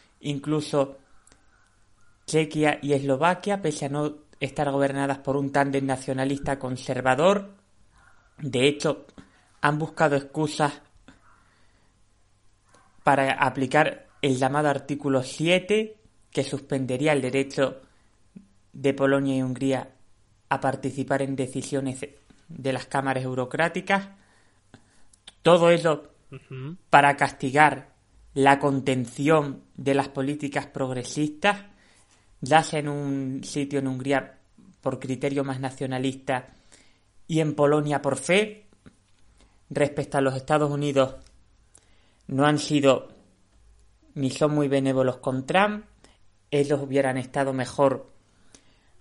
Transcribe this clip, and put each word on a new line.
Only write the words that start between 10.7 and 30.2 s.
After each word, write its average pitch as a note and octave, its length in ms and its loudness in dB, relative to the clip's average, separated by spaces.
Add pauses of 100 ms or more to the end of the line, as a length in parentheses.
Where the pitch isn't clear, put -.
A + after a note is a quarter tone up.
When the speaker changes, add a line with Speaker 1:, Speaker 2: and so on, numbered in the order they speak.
Speaker 1:
para C#3 300 4
aplicar C3+ 720 0 (140)
el C3 160 2
llamado C#3+ 320 2
artículo C#3 540 0
siete, F#3 760 0 (340)
que - 120 -2
suspendería C3 680 -2
el C#3 80 0
derecho C3+ 600 -2 (920)
de C#3 200 0
Polonia C#3 440 0
y C3 40 -2
Hungría C3 520 -4 (560)
a C#3 100 0
participar C3+ 600 -2
en C3+ 140 -4
decisiones C3 680 -4 (420)
de C3+ 260 -4
las B2+ 120 -6
cámaras C3+ 380 -2
eurocráticas. D#3+ 880 -2 (1300)
Todo E3+ 280 6
ello D#3+ 420 2 (200)
Speaker 2:
Ujú. C3 440 -14 (140)
Speaker 1:
para C#3+ 260 8
castigar C#3 800 2 (400)
la C#3 260 6
contención C#3 1040 0 (120)
de C#3 200 -2
las C3+ 140 0
políticas C#3 580 -6